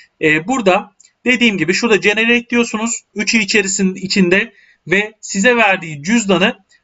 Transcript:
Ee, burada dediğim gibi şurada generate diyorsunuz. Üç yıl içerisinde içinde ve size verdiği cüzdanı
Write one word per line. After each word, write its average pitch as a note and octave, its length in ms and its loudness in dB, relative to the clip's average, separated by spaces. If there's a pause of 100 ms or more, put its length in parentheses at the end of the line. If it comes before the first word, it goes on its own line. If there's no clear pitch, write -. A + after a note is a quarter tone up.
(220)
Ee, D#3+ 260 0
burada A3 440 0 (320)
dediğim A#3 340 2
gibi D#3+ 160 -2
şurada A3 220 0
generate A3+ 540 0
diyorsunuz. A#3 520 -4 (120)
Üç G#3 200 -2
yıl A3 80 2
içerisinde G3 580 -2
içinde F#3+ 520 0 (340)
ve G#3 340 -2
size A#3+ 360 0
verdiği F#3 460 0
cüzdanı G3+ 560 0 (260)